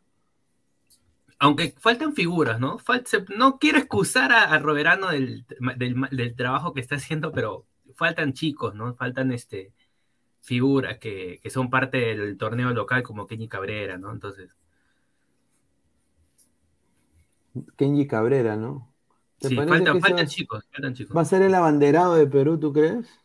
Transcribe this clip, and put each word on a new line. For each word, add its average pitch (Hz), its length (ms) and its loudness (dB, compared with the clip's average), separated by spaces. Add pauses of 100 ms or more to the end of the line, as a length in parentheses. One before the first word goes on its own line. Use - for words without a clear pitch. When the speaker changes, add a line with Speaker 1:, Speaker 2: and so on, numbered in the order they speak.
(1400)
Speaker 1:
Aunque 147 400 2
faltan 262 360 0
figuras, 160 460 0
¿no? 147 180 -4
Fal-, 247 260 -2
se-, 202 200 -2 (120)
no 262 220 4
quiero 302 200 4
excusar 254 540 2
a, 226 120 6
a 156 160 2
Roberano 160 500 2
del, 127 340 -4 (320)
del, 127 200 -2 (160)
del 120 240 -4
trabajo 135 360 -2
que 131 80 -6
está 127 160 -8
haciendo, 156 360 -6
pero 110 340 -6 (280)
faltan 165 380 -2
chicos, 131 440 -4
¿no? 120 180 -8
Faltan, 127 380 -4
este, 104 400 -12 (680)
figuras 123 580 0
que, 92 440 -12
que 107 80 -12
son 127 180 -2
parte 127 300 0
del 104 400 -4
torneo 123 320 -4
local, 123 320 -2
como 104 240 -12
Kenny 113 220 -12
Cabrera, 98 500 -8
¿no? 98 140 -14
Entonces 98 440 -16 (3250)
Speaker 2:
Kenji 143 300 2
Cabrera, 117 500 0
¿no? 120 360 -10 (480)
¿Te 139 80 -4
Speaker 1:
Sí, 127 80 0
Speaker 2:
parece 151 180 2
Speaker 1:
faltan, 165 200 4
Speaker 2:
que 180 60 2
Speaker 1:
faltan 180 180 2
Speaker 2:
ese 170 60 0
va, 139 120 -8
Speaker 1:
chicos, 110 360 -10
faltan 135 220 -8
chicos. 123 220 -8
Speaker 2:
va 165 60 4
a - 20 2
ser 190 180 4
el 190 120 6
abanderado 160 600 4
de 156 140 8
Perú, 143 300 2
tú 147 140 -2
crees? 170 340 2 (180)